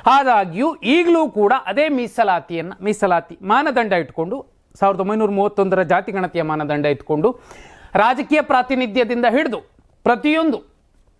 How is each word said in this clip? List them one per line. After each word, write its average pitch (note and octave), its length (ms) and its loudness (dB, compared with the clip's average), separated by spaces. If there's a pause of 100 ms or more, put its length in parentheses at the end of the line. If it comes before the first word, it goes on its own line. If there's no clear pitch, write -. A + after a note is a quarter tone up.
ಆದಾಗ್ಯೂ B3+ 680 2
ಈಗಲೂ E4 540 2
ಕೂಡ G#3 240 2 (120)
ಅದೇ C#4 240 0
ಮೀಸಲಾತಿಯನ್ನ, F#3+ 920 -2
ಮೀಸಲಾತಿ F#3+ 600 -2
ಮಾನದಂಡ A#3 520 0
ಇಟ್ಕೊಂಡು, E3+ 520 -4 (340)
ಸಾವಿರದ G3 200 2
ಒಂಬೈನೂರ G#3 300 0
ಮೂವತ್ತೊಂದರ G3 540 0
ಜಾತಿ F3+ 280 0
ಗಣತಿಯ F3+ 300 -4
ಮಾನದಂಡ D3+ 440 -2
ಇಟ್ಕೊಂಡು D3+ 540 0 (560)
ರಾಜಕೀಯ B3+ 460 2
ಪ್ರಾತಿನಿಧ್ಯದಿಂದ B3 880 0
ಹಿಡಿದು C4+ 280 0 (460)
ಪ್ರತಿಯೊಂದು D4+ 540 0 (600)